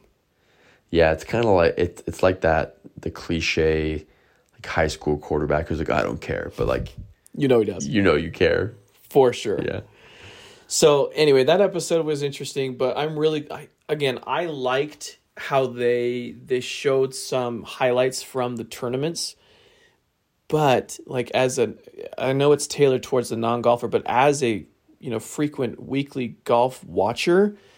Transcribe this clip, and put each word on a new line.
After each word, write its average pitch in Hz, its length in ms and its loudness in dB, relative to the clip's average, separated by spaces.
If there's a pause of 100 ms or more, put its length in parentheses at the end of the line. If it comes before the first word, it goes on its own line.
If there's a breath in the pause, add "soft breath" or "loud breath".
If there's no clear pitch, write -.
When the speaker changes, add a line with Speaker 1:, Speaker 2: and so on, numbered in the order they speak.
(920 soft breath)
Speaker 1:
Yeah, 82 200 6
it's 80 140 -4
kinda 117 240 2
like, 87 280 4
it, - 300 -2
it's - 160 -4
like 92 180 2
that, 80 360 0 (200)
the - 140 -8
cliche, 80 920 -2 (480 soft breath)
like, - 120 -20
high 80 220 0
school 78 300 -2
quarterback 76 500 -2
who's 76 120 -4
like, - 100 -4
"I 69 120 0
don't - 200 -6
care," - 340 -6
but, 58 120 -4
like, 64 280 -4 (400)
Speaker 2:
You 139 140 0
know 123 100 6
he 107 60 2
does. 90 200 -6
Speaker 1:
you 101 160 2
know 87 140 6
you 82 160 -2
care. 87 440 0 (340)
Speaker 2:
For 131 240 4
sure. - 280 -4
Speaker 1:
Yeah. - 200 -6 (840 loud breath)
Speaker 2:
So, 147 480 4
anyway, 143 280 6
that 160 160 4
episode 170 460 0
was 147 180 -2
interesting, 135 540 -6
but 127 200 0
I'm 151 220 -4
really, 151 320 0
I, - 160 -14 (220)
again, 143 360 -2
I 151 200 -2
liked 139 760 -4 (180)
how 135 300 0
they, 120 640 -2 (140)
they 123 160 0
showed 135 520 0
some 120 500 -4
highlights 127 600 0
from 123 320 -4
the 113 80 -8
tournaments, 135 720 -6 (1120 soft breath)
but, 143 580 0
like, 123 260 -6
as 127 260 0
a, 110 160 0 (440)
I 131 160 -2
know 143 180 4
it's 143 160 2
tailored 131 360 2
towards 123 260 -2
the 117 80 -4
non-golfer, 120 500 0
but 117 180 -2
as 139 380 2
a, 107 220 -2 (340)
you - 100 -12
know, 113 100 -4
frequent 143 640 -4
weekly 135 600 -6
golf 123 400 2
watcher, 175 720 2 (200 soft breath)